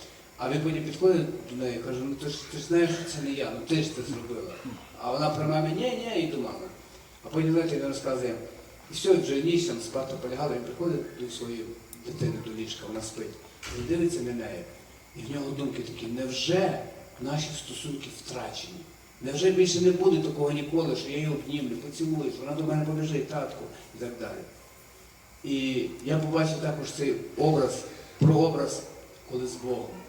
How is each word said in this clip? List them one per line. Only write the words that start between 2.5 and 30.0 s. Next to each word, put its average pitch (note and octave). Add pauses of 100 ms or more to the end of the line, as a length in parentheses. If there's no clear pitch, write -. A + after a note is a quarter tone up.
ти D#3
ж -
знаєш, E3+
що -
це D3+
не C#3
я, A2
ну A#2
ти D#3
ж -
це B2+
зробила». A#2+ (500)
А A#2+
вона D3+
при D3+
мамі: D#3
«Ні, A3+
ні», F3
і D#3+
до C#3+
мами. A2 (580)
А -
потім, D#3+
знаєте, D#3+
він C3+
розказує, B2 (560)
і D#3
все, G3
вже C#3
ніч E3+
там A#2
спати -
полягала, B2+
він A#2+
приходить E3 (200)
до B2
своєї A#2 (420)
дитини, A#2 (140)
до A2
ліжка, A2
вона A2
спить, - (520)
він B2
дивиться E3+
на B2
неї, G2+ (520)
і B2
в A2+
нього C#3
думки C3
такі: A2+
«Невже C3 (380)
наші D3 (160)
стосунки - (100)
втрачені? - (420)
Невже D3
більше F3+
не F3+
буде E3+
такого D3
ніколи, D3
що C3+
я C#3+
її D#3
обнімлю, C#3
поцілую, D3
що -
вона C#3
до D#3
мене D3+
побіжить, D#3
татку?» C3+ (320)
і A2
так B2
далі. F#2+ (1040)
І C3 (160)
я D#3
побачив D#3
також D3
цей C#3 (220)
образ, D3 (360)
прообраз, D#3 (480)
коли B2+
з A#2
Богом. A2 (180)